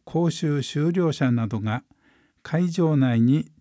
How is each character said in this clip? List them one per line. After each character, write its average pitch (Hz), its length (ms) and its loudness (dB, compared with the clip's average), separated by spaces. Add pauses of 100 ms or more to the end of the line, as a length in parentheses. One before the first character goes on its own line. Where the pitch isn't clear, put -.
講 165 260 0
習 147 320 -2
修 151 300 -2
了 170 200 0
者 131 200 0
な 113 160 0
ど 107 120 -4
が 110 240 -4 (580)
会 175 280 -2
場 165 280 0
内 123 240 2
に 135 280 2 (120)